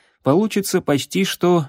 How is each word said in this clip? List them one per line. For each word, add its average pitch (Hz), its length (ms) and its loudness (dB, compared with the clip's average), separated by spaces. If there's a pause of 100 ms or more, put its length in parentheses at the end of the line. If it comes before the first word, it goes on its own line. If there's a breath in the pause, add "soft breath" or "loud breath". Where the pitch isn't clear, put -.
(220)
Получится 190 580 0
почти 156 440 -2
что 175 440 0